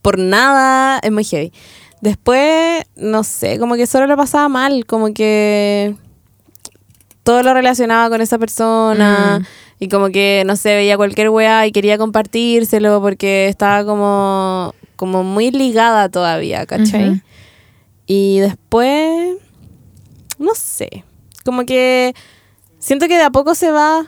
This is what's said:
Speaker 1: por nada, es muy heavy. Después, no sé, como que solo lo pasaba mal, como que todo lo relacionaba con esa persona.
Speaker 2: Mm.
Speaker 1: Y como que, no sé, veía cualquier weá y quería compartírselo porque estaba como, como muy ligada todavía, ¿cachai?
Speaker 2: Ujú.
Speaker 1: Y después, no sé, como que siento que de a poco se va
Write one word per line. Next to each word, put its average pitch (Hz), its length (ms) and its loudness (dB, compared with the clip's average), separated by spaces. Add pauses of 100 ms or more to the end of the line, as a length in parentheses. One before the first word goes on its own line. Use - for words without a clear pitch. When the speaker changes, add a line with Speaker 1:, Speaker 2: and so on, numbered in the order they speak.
Speaker 1:
por 196 180 0
nada, 262 800 2
es 214 120 -2
muy 214 120 0
heavy. 165 280 -6 (480)
Después, 311 840 0 (120)
no 220 260 -2
sé, 214 380 -6
como 240 160 -2
que 240 100 0
solo 269 220 0
lo 285 80 2
pasaba 285 320 0
mal, 269 380 -2
como 220 280 -2
que 208 800 0 (1300)
todo 240 200 2
lo 254 120 4
relacionaba 233 560 2
con 226 100 -2
esa 226 180 0
persona. 214 1000 2
Speaker 2:
Mm. 185 60 -8 (380)
Speaker 1:
Y 190 40 -8
como 196 220 0
que, 196 360 2
no 196 100 0
sé, 208 180 0
veía 202 220 2
cualquier 202 340 0
weá 220 360 4
y 214 60 -2
quería 208 260 0
compartírselo 220 1000 0
porque 196 480 0
estaba 202 360 0
como, 196 920 -2 (220)
como 185 280 -4
muy 208 260 -2
ligada 233 580 0
todavía, 170 580 -4
¿cachai? 208 440 0
Speaker 2:
Ujú. 190 100 -2 (840)
Speaker 1:
Y 196 340 0
después, 302 960 -2 (1000)
no 330 160 -2
sé, - 500 -12 (400)
como 247 200 -2
que 254 500 0 (640)
siento 285 300 -2
que 349 80 2
de 330 80 4
a 285 60 2
poco 277 260 0
se 330 160 0
va 311 360 0